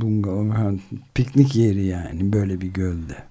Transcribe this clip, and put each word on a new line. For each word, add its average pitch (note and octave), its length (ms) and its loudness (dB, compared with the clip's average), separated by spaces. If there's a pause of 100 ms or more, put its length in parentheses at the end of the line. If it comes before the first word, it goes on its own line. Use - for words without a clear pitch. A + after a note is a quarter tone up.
Bungalov, G#2 480 0
ha, G#2+ 220 0 (420)
piknik C3+ 420 4
yeri G2+ 300 2
yani F2+ 480 -2
böyle G2 280 0
bir F#2 60 -4
gölde. F2 480 -4 (160)